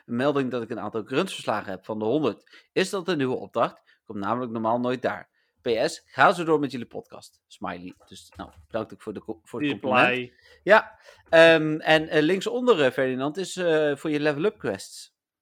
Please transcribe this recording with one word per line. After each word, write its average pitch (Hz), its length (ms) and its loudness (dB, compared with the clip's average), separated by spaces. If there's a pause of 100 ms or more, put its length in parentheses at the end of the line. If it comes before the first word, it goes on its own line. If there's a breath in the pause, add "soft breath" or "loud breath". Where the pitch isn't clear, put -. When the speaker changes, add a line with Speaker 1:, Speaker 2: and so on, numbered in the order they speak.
Speaker 1:
een 120 100 -8
melding 135 360 0
dat 123 100 -4
ik 110 80 -10
een 113 100 -8
aantal 104 240 -6
grunts 147 300 -4
verslagen 104 380 -4
heb 95 140 -12
van 110 140 -8
de 107 60 -2
honderd. 123 680 -2
Is 185 160 0
dat 185 180 -6
een 180 100 -2
nieuwe 131 180 -2
opdracht? - 460 -2 (240)
Komt 104 140 -10
namelijk 117 320 -4
normaal 113 280 0
nooit 123 220 -2
daar. 101 300 -6 (300)
P - 60 -10 (180)
S, - 200 -6
ga 151 260 4
zo 175 120 -4
door 156 160 2
met 139 120 -4
jullie 117 160 -10
podcast. - 600 -18
Smiley." 90 460 -12 (140)
Dus, - 280 -20
nou, - 140 -16 (180)
bedankt 110 260 -8
ook - 80 -20
voor 107 120 -10
de 101 100 -12
co-, - 200 -12
voor - 180 -14
het 147 80 -2
Speaker 2:
Die 107 100 -6
Speaker 1:
compliment. 123 300 2
Speaker 2:
blij. 123 240 -6 (300 soft breath)
Speaker 1:
Ja, - 360 4 (300 soft breath)
ehm, 160 500 8
en, 156 300 2
eh, 156 120 4
linksonder, 196 640 2
eh, 123 60 2
Ferdinand, 131 460 -2
is, 185 180 -8
eh, 156 400 0
voor 160 140 -6
je 147 100 0
level 147 240 0
up 214 140 -2
quests. - 540 -8 (300)